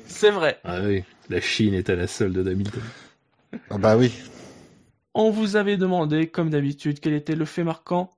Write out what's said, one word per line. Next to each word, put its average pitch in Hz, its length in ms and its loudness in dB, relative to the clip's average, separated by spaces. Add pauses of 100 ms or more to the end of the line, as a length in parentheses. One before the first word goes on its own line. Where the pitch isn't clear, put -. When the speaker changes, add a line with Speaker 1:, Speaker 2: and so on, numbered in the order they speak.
Speaker 1:
C'est - 260 4
vrai. 170 320 -2
Speaker 2:
Ah 87 180 -6
oui, 98 220 0 (260)
la 90 120 -2
Chine 107 320 0
est 90 160 -2
à 92 80 2
la 90 100 -2
solde 92 320 -2
d'Hamilton. 98 420 -4 (880)
Speaker 3:
Ah 104 80 -8
bah 107 200 4
oui. 123 160 4 (1000)
Speaker 1:
On 220 160 4
vous 214 280 0
avait 202 180 2
demandé, 165 540 0
comme 165 200 0
d'habitude, 143 520 -2
quel 151 120 0
était 147 220 -2
le 160 80 -2
fait 170 220 -4
marquant 175 520 -4